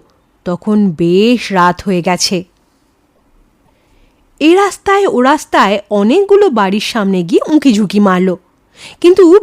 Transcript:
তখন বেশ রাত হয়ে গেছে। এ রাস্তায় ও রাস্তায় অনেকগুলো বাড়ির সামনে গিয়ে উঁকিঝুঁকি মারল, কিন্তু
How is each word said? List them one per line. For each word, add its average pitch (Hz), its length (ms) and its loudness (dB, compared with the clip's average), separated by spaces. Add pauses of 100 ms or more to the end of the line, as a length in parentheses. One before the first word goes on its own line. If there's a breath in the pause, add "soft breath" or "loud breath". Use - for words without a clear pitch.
(460)
তখন 202 460 -2
বেশ 196 600 0
রাত 180 340 0
হয়ে 180 160 -2
গেছে। 180 420 -4 (2000)
এ 320 160 2
রাস্তায় 392 520 -2
ও 247 140 -2
রাস্তায় 254 580 0 (100)
অনেকগুলো 392 600 2
বাড়ির 208 300 -2
সামনে 196 440 -4
গিয়ে 254 300 -2
উঁকিঝুঁকি 214 460 0
মারল, 185 360 0 (680 loud breath)
কিন্তু 370 420 6